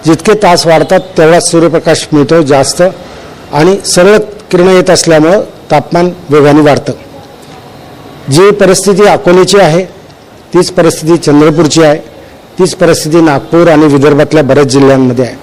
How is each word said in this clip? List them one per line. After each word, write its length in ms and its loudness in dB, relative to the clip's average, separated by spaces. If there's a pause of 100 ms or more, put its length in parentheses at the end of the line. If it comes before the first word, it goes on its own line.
जितके 280 0
तास 320 0
वाढतात, 340 2
तेवढा 400 0
सूर्यप्रकाश 720 -2
मिळतो 300 2
जास्त 400 -2 (680)
आणि 340 0
सरळ 320 2 (320)
किरणं 200 2
येत 200 0
असल्यामुळं 500 2 (300)
तापमान 400 -2 (200)
वेगाने 300 2
वाढतं. 320 0 (1400)
जी 200 4
परिस्थिती 560 0
अकोल्याची 520 2
आहे, 360 0 (600)
तीच 160 0
परिस्थिती 460 -2
चंद्रपूरची 680 0
आहे, 160 2 (600)
तीच 160 -2
परिस्थिती 460 0
नागपूर 480 0
आणि 180 2
विदर्भातल्या 560 2
बऱ्याच 240 2
जिल्ह्यांमध्ये 580 0
आहे. 180 -10